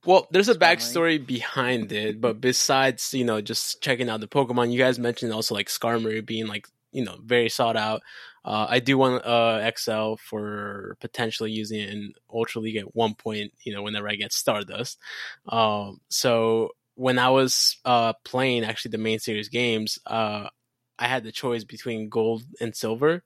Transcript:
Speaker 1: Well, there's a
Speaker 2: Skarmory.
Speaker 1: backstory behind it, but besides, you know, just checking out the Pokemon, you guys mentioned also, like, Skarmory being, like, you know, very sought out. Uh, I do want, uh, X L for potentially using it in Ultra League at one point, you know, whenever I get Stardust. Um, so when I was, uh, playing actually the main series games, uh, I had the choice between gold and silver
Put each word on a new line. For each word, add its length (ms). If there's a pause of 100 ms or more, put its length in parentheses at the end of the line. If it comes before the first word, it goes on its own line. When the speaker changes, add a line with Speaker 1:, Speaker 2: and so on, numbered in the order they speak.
Speaker 1:
Well, 240
there's 180
a 60
Speaker 2:
Skarmory. 40
Speaker 1:
backstory 680
behind 640
it, 300
but 180
besides, 720
you 100
know, 200
just 400
checking 260
out 120
the 60
Pokemon, 460
you 60
guys 200
mentioned 320
also, 240
like, 120
Skarmory 580
being, 220
like, 220 (240)
you 120
know, 180
very 280
sought 260
out. 240 (460)
Uh, 240
I 100
do 160
want, 300
uh, 360
X 260
L 280
for 840
potentially 500
using 300
it 100
in 240 (180)
Ultra 300
League 140
at 200
one 180
point, 380 (100)
you 120
know, 80
whenever 260
I 60
get 180
Stardust. 680 (480)
Um, 600
so 640 (240)
when 240
I 100
was, 560
uh, 300 (100)
playing 400
actually 280
the 60
main 200
series 320
games, 560
uh, 420 (500)
I 100
had 160
the 80
choice 320
between 440
gold 340 (160)
and 160
silver 520